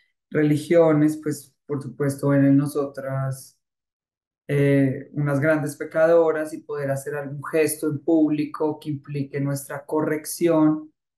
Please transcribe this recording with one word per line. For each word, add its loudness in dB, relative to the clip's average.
religiones, 2
pues, -8
por -6
supuesto, -4
ven 4
en 6
nosotras, -4
eh, 2
unas -2
grandes 0
pecadoras 2
y -12
poder -6
hacer -6
algún -8
gesto 0
en -6
público 0
que -10
implique -6
nuestra -6
corrección 0